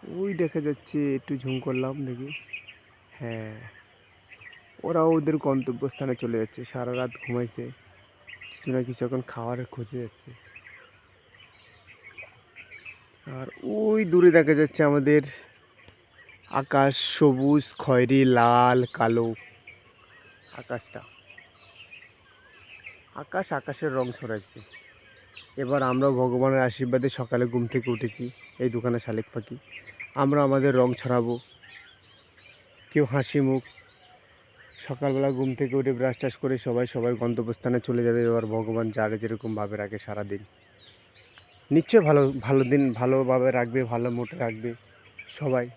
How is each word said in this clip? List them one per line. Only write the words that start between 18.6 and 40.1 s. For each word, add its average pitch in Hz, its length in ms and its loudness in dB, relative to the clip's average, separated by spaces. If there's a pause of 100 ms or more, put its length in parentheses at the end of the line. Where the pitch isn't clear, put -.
কালো 117 400 0 (1200)
আকাশটা। - 440 -10 (2250)
আকাশ 180 380 -6
আকাশের 143 400 -6
রং 127 180 -2
ছড়াইছে। 110 480 -10 (1000)
এবার 135 260 0
আমরাও 131 300 2
ভগবানের 127 460 2
আশীর্বাদে 127 500 0
সকালে 123 360 -2
ঘুম 120 220 -2
থেকে 123 240 -2
উঠেছি, 120 380 -6 (300)
এই 123 100 0
দুখানা 120 300 -2
শালিক 110 340 -6
পাখি। 120 240 -10 (580)
আমরা 143 280 2
আমাদের 135 320 2
রং 127 180 4
ছড়াবো। 120 460 -2 (1500)
কেউ 147 140 2
হাসি 135 360 -2
মুখ। 131 220 0 (1160)
সকালবেলা 139 520 -2
ঘুম 131 240 -2
থেকে 131 200 -2
উঠে 135 180 0
ব্রাশ 123 240 -2
ট্রাশ 131 200 -4
করে 131 200 -2
সবাই 123 300 -2
সবার 120 280 -2
গন্তব্যস্থানে 117 640 -2
চলে 120 240 -2
যাবে। 120 200 2
এবার 117 220 2
ভগবান 113 460 -4
যার 110 260 -2
যেরকমভাবে 107 600 -6
রাখে 104 200 -8
সারাদিন, 101 460 -10 (1300)